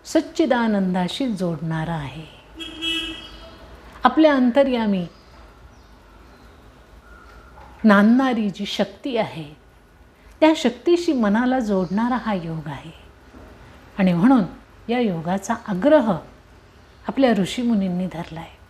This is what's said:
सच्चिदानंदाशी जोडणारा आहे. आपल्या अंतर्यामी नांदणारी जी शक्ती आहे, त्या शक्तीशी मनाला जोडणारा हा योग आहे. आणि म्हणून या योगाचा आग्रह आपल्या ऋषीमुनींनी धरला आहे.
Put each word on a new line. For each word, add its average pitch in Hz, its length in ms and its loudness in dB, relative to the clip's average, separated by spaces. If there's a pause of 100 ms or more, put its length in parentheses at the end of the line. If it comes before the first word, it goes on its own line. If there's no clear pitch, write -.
सच्चिदानंदाशी 226 1300 0
जोडणारा 165 640 -4
आहे. 151 320 -10 (1800)
आपल्या 311 300 4
अंतर्यामी 240 720 0 (2750)
नांदणारी 220 680 4
जी 202 160 -8
शक्ती 233 500 -6
आहे, 156 380 -6 (840)
त्या 320 160 8
शक्तीशी 339 560 0
मनाला 247 460 2
जोडणारा 208 580 0
हा 214 180 -4
योग 160 320 -8
आहे. 151 240 -12 (1080)
आणि 185 140 4
म्हणून 202 320 4 (440)
या 240 120 0
योगाचा 190 540 -2 (140)
आग्रह 220 480 4 (920)
आपल्या 254 240 2
ऋषीमुनींनी 190 800 -2
धरला 160 280 -12
आहे. - 300 -20